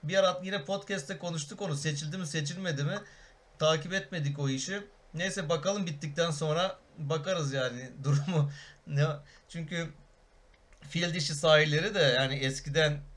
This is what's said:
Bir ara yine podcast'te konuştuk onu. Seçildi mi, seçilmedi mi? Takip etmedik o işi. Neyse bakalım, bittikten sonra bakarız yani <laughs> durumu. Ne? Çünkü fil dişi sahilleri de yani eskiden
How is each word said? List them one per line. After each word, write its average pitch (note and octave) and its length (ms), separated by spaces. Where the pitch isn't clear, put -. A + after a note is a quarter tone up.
Bir F3 160
ara F3+ 240
yine F#3+ 220
podcast'te F#3+ 540
konuştuk E3+ 440
onu. E3+ 140
Seçildi D3+ 420
mi, F3+ 80
seçilmedi D#3 580
mi? F#3 140
Takip D#3 340
etmedik D#3+ 460
o C#3 100
işi. F#3 340
Neyse F#3 340
bakalım, F3+ 380
bittikten E3 440
sonra D#3+ 480
bakarız D#3 540
yani B2+ 440
<laughs> C3+ 80
durumu. C#3+ 460
Ne? D3 200
Çünkü E3 440
fil E3 340
dişi D3+ 200
sahilleri D#3 600
de G3+ 40
yani C3 360
eskiden C#3+ 680